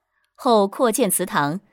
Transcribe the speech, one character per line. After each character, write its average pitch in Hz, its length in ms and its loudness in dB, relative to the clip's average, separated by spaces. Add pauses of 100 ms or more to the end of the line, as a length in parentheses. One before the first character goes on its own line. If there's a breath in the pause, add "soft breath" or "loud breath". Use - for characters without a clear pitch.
(340)
后 214 340 2
扩 233 220 0
建 214 200 0
祠 180 160 -4
堂， 151 340 -2 (120)